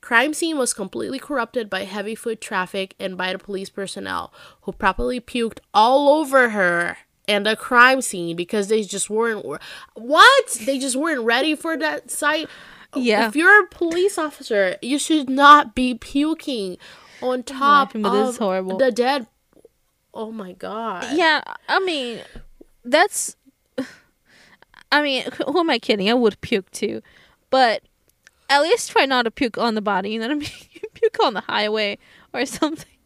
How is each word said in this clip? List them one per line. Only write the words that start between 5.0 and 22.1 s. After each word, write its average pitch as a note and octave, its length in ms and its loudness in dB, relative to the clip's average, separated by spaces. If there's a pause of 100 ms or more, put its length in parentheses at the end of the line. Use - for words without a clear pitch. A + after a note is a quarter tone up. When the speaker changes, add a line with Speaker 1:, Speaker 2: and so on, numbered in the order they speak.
Speaker 1:
puked A#3 380 -6 (160)
all C4 340 6
over C4+ 420 4
her F3 460 -2 (320)
and G#3 160 0
the A3 100 0
crime B3+ 460 6
scene E3+ 340 -6
because F#3+ 340 -4
they A3 140 2
just G3 280 -8
weren't A3 340 -2
wor-, C#3+ 160 -8 (340)
what? F#4 680 4
They C4+ 140 -2
just B3+ 180 -4
weren't D4 280 -2
ready C4+ 300 0
for D#4+ 220 -6
that D4 340 -6
sight. D4+ 380 -4 (460)
Speaker 2:
Yeah. A3+ 340 0
Speaker 1:
If G#3+ 80 -4
you're F#4+ 280 6
a - 40 -6
police F4+ 480 -2
officer, B3 640 -2
you C#4 180 -4
should D4 300 -2
not C#4+ 460 8
be B3+ 200 0
puking C#4 800 -4 (460)
on B3+ 200 -2
top C#4 520 2
Speaker 2:
laughing, A3 80 -4
but G3+ 100 2
this G#3 100 4
Speaker 1:
of G#3+ 80 2
Speaker 2:
is - 80 -10
horrible. F#3+ 400 -2
Speaker 1:
the C4 120 4
dead. A#3+ 360 0 (880)
Oh A3 180 -10
my F#3+ 200 -12
God. G3+ 600 -8
Speaker 2:
Yeah, D#4 300 2 (260)
I D#4+ 120 0
mean, C4+ 400 -6 (640)